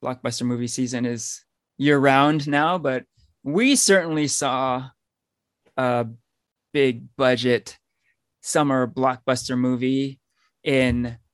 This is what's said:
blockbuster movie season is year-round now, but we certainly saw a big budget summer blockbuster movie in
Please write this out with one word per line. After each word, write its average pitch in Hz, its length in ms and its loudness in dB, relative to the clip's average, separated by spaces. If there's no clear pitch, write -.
blockbuster 123 420 -6
movie 123 220 -4
season 120 380 -4
is 120 400 -8
year-round 143 720 4
now, 151 300 0
but 131 260 -2
we 233 340 2
certainly 165 500 2
saw 131 640 -2
a 120 300 0
big 131 460 0
budget 123 580 2
summer 135 460 0
blockbuster 127 720 -2
movie 131 600 -2
in 123 540 0